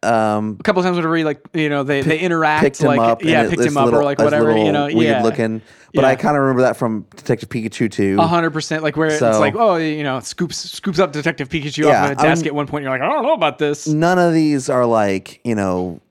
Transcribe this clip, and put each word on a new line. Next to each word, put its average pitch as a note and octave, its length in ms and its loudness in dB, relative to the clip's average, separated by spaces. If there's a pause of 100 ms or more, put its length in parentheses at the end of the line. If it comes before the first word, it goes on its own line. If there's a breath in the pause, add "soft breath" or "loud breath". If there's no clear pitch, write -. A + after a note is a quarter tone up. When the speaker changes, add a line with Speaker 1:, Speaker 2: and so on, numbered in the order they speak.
Speaker 1:
Um, G#2+ 560 0
Speaker 2:
A - 40 -4
couple F#3 200 2
times F3+ 140 0
whenever D#3+ 180 -2
he, E3 80 0
like, D3+ 160 -2 (140)
you D#3 140 -2
know, C#3+ 140 -2
they, C#3 220 -2
they D#3 140 0
Speaker 1:
pick-, D#3+ 40 -4
Speaker 2:
interact, D#3+ 420 0
Speaker 1:
picked C#3 160 0
him D3+ 100 2
Speaker 2:
like, C#3 100 2
Speaker 1:
up, A2+ 220 2
and D#3 100 -2
Speaker 2:
yeah, D#3 140 4
Speaker 1:
it, - 40 -2
Speaker 2:
picked C#3+ 140 0
Speaker 1:
it's D3 80 2
Speaker 2:
him C#3+ 60 -2
up C3+ 80 2
Speaker 1:
little, A#2 160 4
Speaker 2:
or, - 20 0
like, C#3+ 160 0
Speaker 1:
it's - 20 4
a - 40 4
Speaker 2:
whatever, D3 260 2
you G#2+ 140 2
Speaker 1:
little G#2 80 2
Speaker 2:
know, C#3+ 120 0
Speaker 1:
weird D3+ 120 -2 (200)
Speaker 2:
yeah. A#2+ 60 0
Speaker 1:
looking. A2 400 -2 (320 soft breath)
But C#3+ 100 4
I C3+ 60 4
Speaker 2:
Yeah. C3 60 2
Speaker 1:
kinda D3 240 0
remember C3 200 2
that G#2+ 160 2
from A2 380 -4
Detective - 340 -4
Pikachu A2+ 400 -4
too. G2 300 0
Speaker 2:
A E3 80 4
hundred E3 240 0
percent, D#3 320 -6
like, D3 140 -2
where D#3+ 100 2
it's D#3 100 0
Speaker 1:
So A2+ 220 2
Speaker 2:
like, C#3+ 160 2
oh, G#3+ 220 2
you D#3 260 -4
know, C3 160 -4
scoops, D#3 380 -8
scoops - 420 -8
up F3+ 120 2
Detective D3 380 -4
Pikachu D3 360 -4
Speaker 1:
Yeah, B2 200 4
Speaker 2:
off C#3 60 0
of C#3 60 -6
a C#3 40 0
Speaker 1:
I - 20 2
Speaker 2:
desk D#3+ 200 2
Speaker 1:
mean, D#3 60 -4
Speaker 2:
at C#3+ 60 -8
one D3 120 -4
point. C#3+ 160 -6
You're C3+ 80 -4
like, C3 100 -4
"I D3+ 100 -2
don't D4+ 120 -2
know D4+ 100 0
about E3 240 -2
this." D3 300 -4
Speaker 1:
none E3 320 2
of E3+ 120 4
these D3+ 380 0
are, B2+ 160 2
like, G#2 580 0
you A#2 120 -2
know F2+ 440 -2 (120)